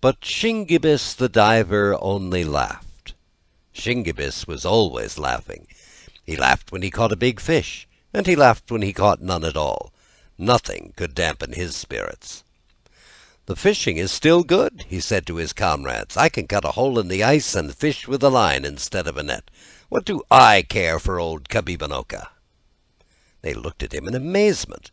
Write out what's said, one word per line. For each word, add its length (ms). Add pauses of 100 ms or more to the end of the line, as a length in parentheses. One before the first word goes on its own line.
But 200
Shingebis 920
the 140
diver 720
only 440
laughed. 720 (580)
Shingebis 720
was 180
always 540
laughing. 480 (580)
He 120
laughed 340
when 120
he 80
caught 200
a 60
big 240
fish, 480 (260)
and 120
he 100
laughed 340
when 120
he 100
caught 280
none 240
at 120
all. 360 (440)
Nothing 580
could 220
dampen 380
his 200
spirits. 720 (1000)
The 100
fishing 400
is 160
still 320
good, 440
he 120
said 260
to 100
his 160
comrades. 640
I 120
can 180
cut 180
a 80
hole 260
in 100
the 160
ice 320
and 180
fish 320
with 160
a 80
line 340
instead 440
of 80
a 60
net. 280 (380)
What 160
do 260
I 380
care 320
for 180
old 300
Kabibanoka? 800 (1120)
They 140
looked 280
at 120
him 120
in 80
amazement. 800